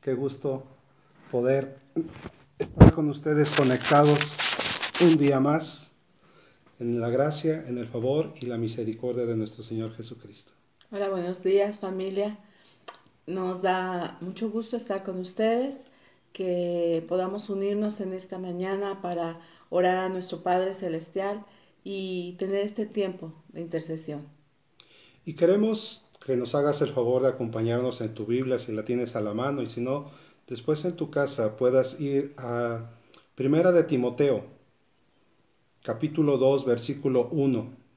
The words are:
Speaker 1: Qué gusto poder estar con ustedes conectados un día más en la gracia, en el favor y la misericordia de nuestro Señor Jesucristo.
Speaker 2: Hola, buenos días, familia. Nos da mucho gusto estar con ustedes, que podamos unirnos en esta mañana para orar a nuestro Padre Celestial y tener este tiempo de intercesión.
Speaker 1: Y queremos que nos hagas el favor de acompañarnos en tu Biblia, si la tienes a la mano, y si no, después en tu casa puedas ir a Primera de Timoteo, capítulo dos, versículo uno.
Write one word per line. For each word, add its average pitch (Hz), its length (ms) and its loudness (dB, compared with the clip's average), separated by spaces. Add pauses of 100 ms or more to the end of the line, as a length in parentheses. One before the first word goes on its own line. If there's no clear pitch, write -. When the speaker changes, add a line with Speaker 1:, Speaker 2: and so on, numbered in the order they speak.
Speaker 1:
Qué 131 120 -2
gusto 135 500 -4 (680)
poder 131 480 0 (800)
estar - 340 10
con 151 160 0
ustedes 147 400 2
conectados 147 880 4 (640)
un 165 160 8
día 139 220 4
más 147 540 0 (840)
en 120 220 -2
la 117 80 -2
gracia, 151 580 0
en 123 120 -6
el 117 80 -8
favor 131 520 -2
y 127 60 -8
la 117 140 -4
misericordia 117 680 -4
de 117 100 -2
nuestro 110 280 -6
Señor 113 320 -6
Jesucristo. 113 560 -18 (400)
Speaker 2:
Hola, 202 180 -4
buenos 180 320 -4
días, 202 380 2
familia. 196 580 -4 (880)
Nos 185 380 -4
da 185 580 -2
mucho 185 300 -6
gusto 226 260 -6
estar 196 260 -6
con 185 140 -6
ustedes, 233 680 -2 (460)
que 175 800 0
podamos 190 400 -2
unirnos 202 500 -2
en 185 140 -4
esta 185 240 -10
mañana 190 640 -4
para 170 400 -4 (300)
orar 180 260 4
a 185 120 -2
nuestro 180 340 -8
Padre 185 320 2
Celestial 190 680 -6 (400)
y 185 500 -6
tener 190 240 -4
este 208 280 -4
tiempo 185 480 -4 (200)
de 160 80 -10
intercesión. 160 680 -8 (1000)
Speaker 1:
Y 156 80 -8
queremos 208 720 2 (200)
que 135 100 0
nos 123 180 -2
hagas 147 280 2
el 135 80 0
favor 123 320 2
de 135 80 4
acompañarnos 117 720 -2
en 113 120 -6
tu 110 120 -8
Biblia, 127 340 0
si 117 140 -8
la 107 100 -4
tienes 123 320 -2
a 113 60 -2
la 104 120 -4
mano, 135 280 -2
y 113 60 -4
si 113 120 -10
no, 135 320 -4 (360)
después 151 360 -2
en 175 140 -4
tu 147 120 -4
casa 131 460 0
puedas 127 460 2
ir 139 360 0
a 120 540 -4 (440)
Primera 156 360 4
de 170 120 6
Timoteo, 123 600 2 (1400)
capítulo 143 560 0
dos, 131 280 4
versículo 127 680 0
uno. 131 380 0 (280)